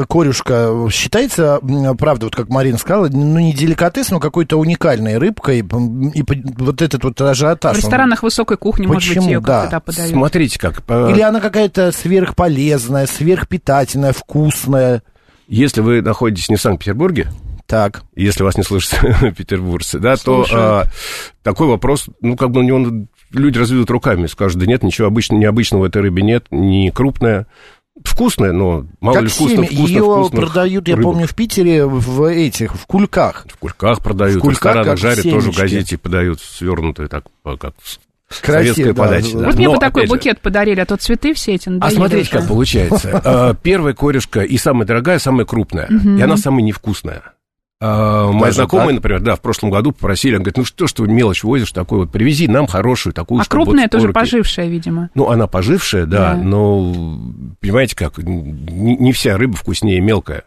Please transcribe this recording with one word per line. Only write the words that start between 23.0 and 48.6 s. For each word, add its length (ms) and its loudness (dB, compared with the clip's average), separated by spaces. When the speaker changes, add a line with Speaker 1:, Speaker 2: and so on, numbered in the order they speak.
Speaker 3:
люди 280 2
разведут 320 2
руками, 340 0
скажут: 340 -2
«Да 60 0
нет, 160 2
ничего 260 0
обычного, 320 0
необычного 440 2
в 20 2
этой 160 0
рыбе 220 0
нет, 260 2
не 420 2
крупная». 540 0
Вкусная, 500 2
но 320 0
мало 140 2
Speaker 1:
Как 80 4
Speaker 3:
ли 60 0
вкусно, 280 2
Speaker 1:
семя. 100 2
Speaker 3:
вкусно, 240 0
Speaker 1:
Ее 140 4
Speaker 3:
вкусных 400 2
Speaker 1:
продают, 420 -2
я 80 2
Speaker 3:
рыбок. 180 2
Speaker 1:
помню, 140 0
в 80 -12
Питере 500 2
в 380 0
этих, 520 0
в 100 -14
кульках. 640 0
Speaker 3:
В 80 -20
кульках 440 -2
продают, 360 2
Speaker 1:
В 20 0
кульках, 220 2
Speaker 3:
в 40 2
ресторанах 220 2
Speaker 1:
как 100 2
Speaker 3:
жарят, 260 0
тоже 140 2
в 40 -8
Speaker 1:
семечки. 60 0
Speaker 3:
газете 360 -2
подают, 420 -2
свернутые 720 -6
так, 160 -10
а, 140 -10
как 160 -14
с-, 560 -18
Speaker 1:
Красиво, 340 2
Speaker 3:
советская 200 2
Speaker 1:
да. 100 0
Speaker 3:
подача, 340 0
да. 100 -2
Speaker 2:
Вот 80 4
мне 120 2
Speaker 3:
Но, 60 4
Speaker 2:
бы 60 2
такой 240 2
Speaker 3:
опять 80 0
же, 60 2
Speaker 2:
букет 220 -2
подарили, 400 0
а 60 -2
то 100 -2
цветы 380 -2
все 220 -4
эти 120 -8
Speaker 3:
а 60 -6
Speaker 2:
надоели 220 0
Speaker 3:
смотрите, 340 2
Speaker 2:
уже. 100 -10
Speaker 3:
как 80 -2
получается. 720 0
Speaker 2:
<laughs> 40 -8
Speaker 3:
А, 280 4
первая 400 0
корюшка 500 -2
и 140 0
самая 300 0
дорогая, 320 0
самая 260 2
крупная. 440 -4
Speaker 2:
Мгм. 280 4
Speaker 3:
И 40 2
она 160 4
самая 260 2
невкусная. 580 -4
А, 520 0
моя 140 2
Speaker 1:
Даже 80 0
Speaker 3:
знакомая, 320 2